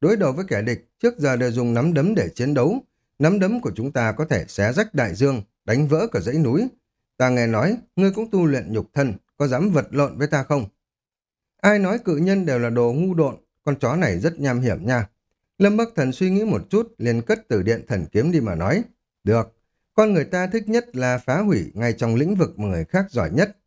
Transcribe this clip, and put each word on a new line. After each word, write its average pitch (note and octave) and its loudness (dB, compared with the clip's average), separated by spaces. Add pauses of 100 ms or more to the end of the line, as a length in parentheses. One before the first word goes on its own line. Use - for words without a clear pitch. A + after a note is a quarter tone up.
đối F#3+ 2
đầu E3+ 0
với E3 -6
kẻ G#2+ -2
địch, A#2 -6 (100)
trước A#3 0
giờ C#3 0
đều B2 0
dùng A#2+ 0
nắm C#3 2
đấm D#3+ 2
để A2+ 0
chiến C3+ -2
đấu. D#3+ 0 (340)
Nắm F3 2
đấm G3+ 0
của C3 -4
chúng C3 -4
ta A2+ 0
có D3 -4
thể A2 -2
xé G#2 -2
rách G#3 -2
đại A2+ -2
dương, B2 0 (220)
đánh C3 2
vỡ D#3+ 0
cả A2 -2
dãy A#2 -2
núi. D#3+ 2 (480)
Ta B2+ 2
nghe B2 2
nói, A#2 0 (180)
ngươi G3 4
cũng A3+ -6
tu F#3 2
luyện B2+ -2
nhục G#2+ -4
thân, C3+ 0 (220)
có C#3+ 0
dám C#3 0
vật D3+ 2
lộn C3 -2
với D3 0
ta C#3+ -2
không?" C#3 -2 (920)
Ai G#3 2
nói G3+ 0
cự F3+ 0
nhân F#3 2
đều C3 0
là A#2+ 0
đồ A#2+ 2
ngu F3 0
độn, D3 0 (280)
con C#3 0
chó - 0
này B2 0
rất E3 -2
nham B2+ 0
hiểm G#2 -2
nha. A#2+ 0 (500)
Lâm G3+ 4
Bắc A3+ 0
Thần C3 0
suy F#3 0
nghĩ G3+ 2
một C3+ -2
chút, A3+ 0
liền A#2 0
cất - -4
từ G#2+ 0
điện G#2 0
thần F#2 -4
kiếm C3 2
đi D#3+ 2
mà G#2+ -2
nói, A#2+ 0 (400)
"Được, A2 0 (380)
con G#3+ 4
người D#3+ 2
ta F#3 -2
thích G#3 -4
nhất A#3+ -2
là B2+ 0
phá C3+ -2
hủy E3 0
ngay A#2 0
trong A2+ 0
lĩnh D3+ 0
vực F#3 0
mà G#2 -4
người E2+ -2
khác F#3+ -2
giỏi F#2+ -2
nhất. A#2 0 (100)